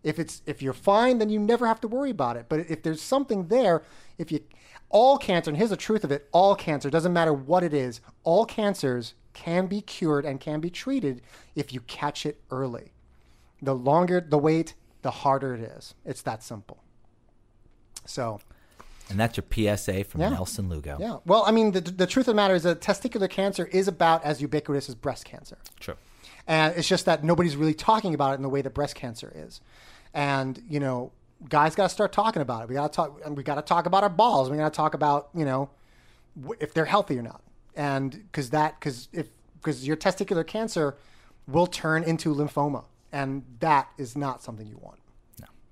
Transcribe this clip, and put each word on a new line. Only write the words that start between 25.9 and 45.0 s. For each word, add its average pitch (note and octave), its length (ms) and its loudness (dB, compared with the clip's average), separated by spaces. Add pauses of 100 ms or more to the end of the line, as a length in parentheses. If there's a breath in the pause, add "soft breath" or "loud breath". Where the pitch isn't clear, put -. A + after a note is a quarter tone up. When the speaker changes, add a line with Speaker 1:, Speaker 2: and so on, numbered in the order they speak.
Speaker 1:
And D#3+ 300 2
it's E3 120 -2
just F#3 180 2
that D#3 180 2
nobody's E3+ 320 2
really D#3 180 0
talking A3 400 2
about C#3 180 0
it - 40 -2
in C3+ 60 -8
the C#3 60 -4
way C#3 140 -2
that C3 80 -6
breast C#3+ 240 -6
cancer - 400 -14
is. - 260 -18 (540 soft breath)
And, C3+ 540 -2
you D3 120 -2
know, C3 320 -4 (360)
guys D#3 260 4
gotta F#3+ 160 2
start G#3 220 0
talking G#3 300 0
about A#2 200 -4
it. A2+ 60 -12
We B2 60 -8
gotta D3 180 -2
talk, D3+ 320 -4
and D3 120 -8
we C#3 60 -8
gotta D3 200 -4
talk F3 240 2
about G3 160 4
our G#3 60 4
balls. F3+ 400 4
We D3 80 -2
gotta D3+ 180 0
talk D#3 200 0
about, C#3+ 400 2
you E3 100 -2
know, C3+ 240 -2 (720 soft breath)
w-, E3 200 -12
if D3+ 120 -6
they're D#3+ 140 2
healthy E3+ 320 0
or A#2+ 40 -6
not. - 200 -14 (340)
And C3+ 560 -4
'cause C3 180 -4
that, D3+ 300 0
'cause B2 320 -8
if, E3 160 -6 (340)
'cause C3 220 -4
your D3+ 120 0
testicular F3+ 500 -2
cancer F3 500 -4 (500 soft breath)
will E3 200 2
turn D#3+ 380 -2
into D#3+ 300 0
lymphoma, C#3+ 500 -2 (280)
and C3+ 320 -6 (160)
that D3+ 280 2 (100)
is B2+ 180 -10
not C#3 260 -4
something A2 240 -14
you G#2 140 -20
want. - 200 -20 (400)